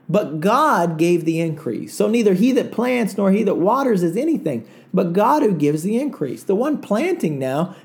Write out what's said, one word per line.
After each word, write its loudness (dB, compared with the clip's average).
but -2
God 2
gave 2
the 0
increase. -6
So 0
neither 2
he 4
that 0
plants -2
nor 2
he 2
that 0
waters 2
is 0
anything, -2
but 0
God 2
who 2
gives 0
the -2
increase. -6
The 0
one -2
planting -2
now -4